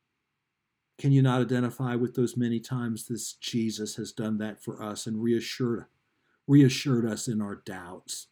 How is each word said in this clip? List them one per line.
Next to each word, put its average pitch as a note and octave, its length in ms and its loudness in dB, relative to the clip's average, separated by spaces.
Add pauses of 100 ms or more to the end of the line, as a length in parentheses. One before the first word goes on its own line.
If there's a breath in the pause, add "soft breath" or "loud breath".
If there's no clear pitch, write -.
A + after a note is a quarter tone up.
(960)
can C#3 160 2
you C#3 80 8
not B2+ 220 4
identify B2 540 0
with A#2+ 180 0
those A#2+ 220 0
many A#2 240 0
times A#2+ 460 -6
this - 280 -8
Jesus G#2+ 600 -4
has G#2+ 140 -8
done A2 280 -4
that G#2+ 240 -8
for A2 200 -10
us G#2 240 -8
and A2 160 -4
reassured, A#2 600 0 (600)
reassured C3+ 580 6
us G#2+ 240 -2
in G#2+ 140 -2
our G2+ 140 -6
doubts? F#2 760 -12